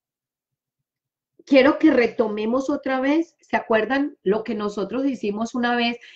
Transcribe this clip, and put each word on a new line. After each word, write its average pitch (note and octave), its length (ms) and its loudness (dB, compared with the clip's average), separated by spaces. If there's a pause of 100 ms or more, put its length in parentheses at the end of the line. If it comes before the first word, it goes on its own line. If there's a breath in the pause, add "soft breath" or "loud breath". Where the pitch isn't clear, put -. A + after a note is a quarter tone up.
(1500)
quiero C#4 320 6
que D#4 140 6
retomemos A3+ 800 0
otra C4+ 280 -4
vez, D4 400 -2
¿se - 160 -8
acuerdan B3+ 680 -2
lo G#3+ 200 0
que A#3 120 -6
nosotros G#3 500 -4
hicimos A3+ 480 -4
una A#3+ 220 -2
vez, A#3+ 240 -2 (160 loud breath)